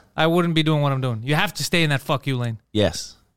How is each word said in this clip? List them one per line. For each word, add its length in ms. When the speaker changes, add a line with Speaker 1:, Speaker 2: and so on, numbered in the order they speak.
Speaker 1:
I 120
wouldn't 280
be 80
doing 180
what 100
I'm 100
doing. 220
You 120
have 200
to 80
stay 200
in 80
that 100
fuck 260
you 100
lane. 220
Speaker 2:
Yes. 420